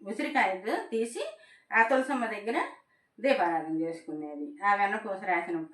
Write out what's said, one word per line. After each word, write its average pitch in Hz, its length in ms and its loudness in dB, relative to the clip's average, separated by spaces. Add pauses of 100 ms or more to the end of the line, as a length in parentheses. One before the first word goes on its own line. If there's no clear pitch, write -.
ఉసిరికాయలు 226 840 0
తీసి 233 440 -4 (380)
ఆ 226 100 6
తులసమ్మ 262 440 2
దగ్గర 214 360 -2 (580)
దీపారాధన 165 600 2
చేసుకునేది. 151 840 -6
ఆ 202 100 6
వెన్నపూస 196 500 0
రాసిన 170 480 0